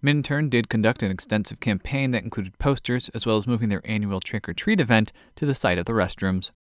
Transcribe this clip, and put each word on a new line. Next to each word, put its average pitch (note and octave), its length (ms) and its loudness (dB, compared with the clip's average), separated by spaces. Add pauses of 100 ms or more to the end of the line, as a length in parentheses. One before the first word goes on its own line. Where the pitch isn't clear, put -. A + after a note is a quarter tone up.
Minturn C#3+ 480 2
did A#2 180 2
conduct A2 340 2
an G2+ 80 0
extensive G2+ 500 -4
campaign B2+ 500 -2
that A#2 140 -2
included G2+ 340 -8
posters, B2+ 520 -2
as - 140 -8
well A2 140 4
as G2+ 80 -2
moving A#2 240 0
their G2 200 -4
annual G#2 300 -2
trick-or-treat A#2 580 -2
event A2 320 4 (260)
to D3+ 100 -4
the C#3 80 2
site F2+ 240 0
of F2 80 -2
the A#2 80 -2
restrooms. F#2 560 0 (120)